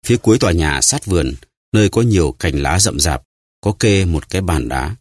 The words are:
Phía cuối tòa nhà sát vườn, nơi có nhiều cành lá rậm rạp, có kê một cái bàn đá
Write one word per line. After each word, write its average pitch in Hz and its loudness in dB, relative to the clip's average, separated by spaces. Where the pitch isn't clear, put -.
Phía 117 2
cuối 117 2
tòa 104 2
nhà 78 0
sát - -2
vườn, 76 -2
nơi 104 4
có 113 0
nhiều 92 2
cành 71 -4
lá 76 0
rậm - 0
rạp, 69 -2
có 104 0
kê 98 2
một 80 -2
cái 95 -2
bàn 76 -2
đá 67 -4